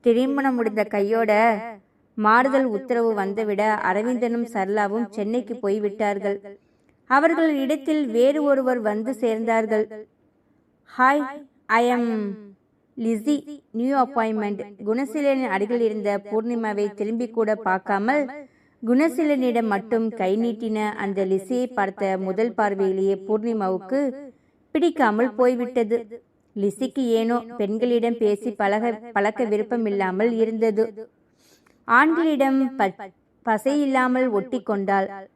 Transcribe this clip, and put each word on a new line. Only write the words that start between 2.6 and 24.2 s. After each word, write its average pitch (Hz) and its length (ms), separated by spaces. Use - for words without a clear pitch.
உத்தரவு 233 480
வந்துவிட 202 460
அரவிந்தனும் 233 720
சரளாவும் 208 640
சென்னைக்கு 220 460
போய்விட்டார்கள். 202 1040
அவர்கள் 311 500
இடத்தில் 294 520
வேறு 262 360
ஒருவர் 262 360
வந்து 214 320
சேர்ந்தார்கள். 220 760
"Hi, 277 260
I 240 280
am 226 380
Lizzie, 254 640
new 254 240
appointment." 220 680
குணசீலனின் 262 600
அருகில் 208 320
இருந்த 208 440
பூர்ணிமாவை 214 680
திரும்பி 220 360
கூட 220 260
பார்க்காமல் 214 760
குணசீலனிடம் 254 800
மட்டும் 220 420
கை 208 280
நீட்டின 226 400
அந்த 196 220
லிசியை 240 480
பார்த்த 196 440
முதல் 190 360
பார்வையிலேயே 196 640
பூர்ணிமாவுக்கு 214 720